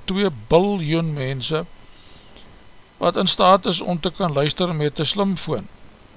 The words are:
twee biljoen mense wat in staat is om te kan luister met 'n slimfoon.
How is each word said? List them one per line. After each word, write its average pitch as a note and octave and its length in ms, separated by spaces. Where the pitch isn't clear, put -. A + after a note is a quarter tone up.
twee G3 260
biljoen E3 680
mense C#3 520
wat F3 200
in F#3 120
staat F#3+ 380
is F#3 140
om F3+ 200
te F3+ 100
kan F3 220
luister D3+ 420
met D3 260
'n D#3 40
slimfoon. E3 640